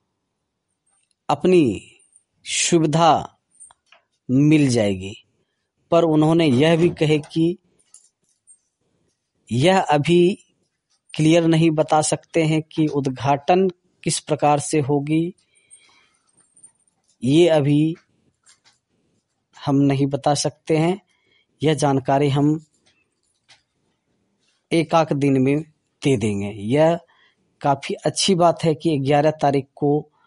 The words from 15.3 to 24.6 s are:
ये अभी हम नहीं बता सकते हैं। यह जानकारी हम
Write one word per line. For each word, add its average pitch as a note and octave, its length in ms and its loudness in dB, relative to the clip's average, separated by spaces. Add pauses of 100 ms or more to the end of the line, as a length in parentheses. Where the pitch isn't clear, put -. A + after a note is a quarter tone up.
ये D#3 240 4
अभी D3+ 480 0 (1600)
हम C#3+ 180 -4
नहीं C#3 300 2
बता C#3+ 280 -2
सकते - 440 -4
हैं। F3 240 -2 (600)
यह D#3 120 0
जानकारी C#3 560 0
हम D3 300 0 (2000)